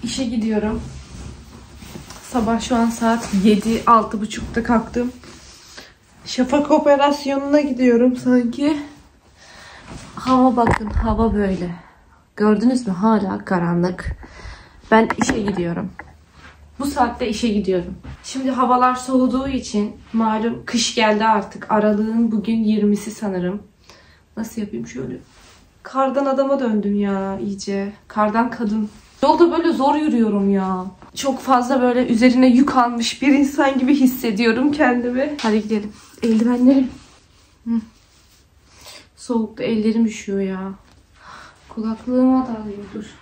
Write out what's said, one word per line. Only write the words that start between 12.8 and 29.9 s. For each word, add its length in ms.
mü? 60
Hala 520
karanlık. 720
Ben 180
işe 200
gidiyorum. 480
Bu 60
saatte 440
işe 180
gidiyorum. 480
Şimdi 280
havalar 440
soğuduğu 520
için 480
malum 520
kış 300
geldi 300
artık. 460
Aralığın 600
bugün 320
yirmisi 480
sanırım. 520
Nasıl 240
yapayım 260
şöyle? 300
Kardan 420
adama 340
döndüm 400
ya 400
iyice. 540
Kardan 440
kadın. 380
Yolda 280
böyle 220
zor 220